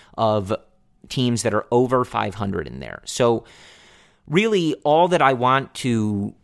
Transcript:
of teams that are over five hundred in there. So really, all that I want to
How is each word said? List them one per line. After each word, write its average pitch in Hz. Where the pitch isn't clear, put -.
of 107
teams 120
that 107
are 107
over 123
five 107
hundred 98
in 62
there. 50
So 117
really, 180
all 160
that 175
I 135
want 127
to 107